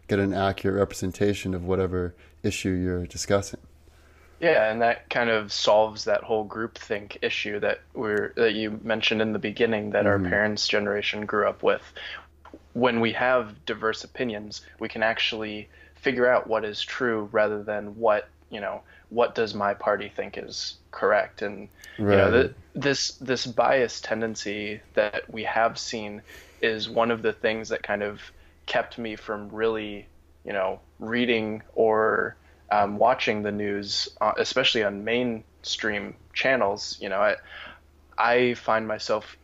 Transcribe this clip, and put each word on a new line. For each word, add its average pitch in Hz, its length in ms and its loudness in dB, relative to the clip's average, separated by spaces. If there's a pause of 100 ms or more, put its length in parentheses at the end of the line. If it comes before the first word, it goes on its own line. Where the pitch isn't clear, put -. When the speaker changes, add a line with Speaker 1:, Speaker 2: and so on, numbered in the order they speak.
Speaker 1:
get 104 100 2
an 98 140 2
accurate 95 460 0
representation 98 760 0
of 87 120 -6
whatever 90 480 0 (280)
issue 101 280 0
you're 90 360 0
discussing. - 540 -2 (800)
Speaker 2:
Yeah, 110 320 4
and 117 100 -2
that 117 280 2
kind 120 200 2
of 107 220 0
solves 107 520 4
that 104 200 0
whole 110 240 0
groupthink 110 720 -8
issue 104 380 -2
that 104 200 0 (140)
we're, 104 420 -2
that 113 180 4
you 107 280 -4
mentioned 110 400 0
in 110 120 0
the 107 40 -2
beginning 107 520 0
that 104 160 4
our 101 120 4
Speaker 1:
Mm-hmm. 92 120 0
Speaker 2:
parents' 104 360 2
generation 104 600 0
grew 101 200 2
up 98 160 -2
with. - 200 2 (880)
When 120 280 2
we 113 120 2
have 123 540 0
diverse 110 360 -2
opinions, 107 600 -8 (180)
we 110 80 -6
can 113 140 -4
actually 110 640 -2 (260)
figure 123 320 2
out 123 220 4
what 110 160 0
is 104 180 -4
true 110 480 -2
rather 107 320 2
than 104 340 -6
what, 110 320 2 (220)
you 107 100 -10
know, 101 200 -6 (300)
what 117 240 2
does 107 200 -2
my 101 200 0
party 104 340 -2
think 101 300 -10
is - 380 -10 (140)
correct? - 520 0
And, 101 260 -8 (300)
you 107 80 -2
know, 101 180 8
Speaker 1:
Right. 98 60 6
Speaker 2:
the, 120 240 4 (200)
this, 135 380 0
this 127 340 -4
bias 123 540 2
tendency 107 800 -4 (140)
that 104 380 0
we 113 120 -8
have 110 340 2
seen 104 440 -8 (400)
is 110 260 0
one 117 220 2
of 113 120 0
the 113 100 2
things 110 360 -2
that 110 140 -4
kind 104 200 -2
of 104 180 -6 (460)
kept - 320 -4
me 110 180 -6
from 104 340 -8
really, 107 560 -2 (380)
you - 80 -10
know, 95 280 -2 (180)
reading 110 640 -2 (120)
or, 110 640 2 (340)
um, 104 260 2
watching 110 460 2
the 104 100 -2
news, 101 560 -4 (140)
uh, 107 160 2
especially 120 440 2
on 101 220 -2
mainstream 110 1080 -4 (180)
channels. 110 680 0
You 101 80 -4
know, 95 80 -2
I, 101 180 4 (800)
I 120 380 4
find 110 340 0
myself 110 560 -4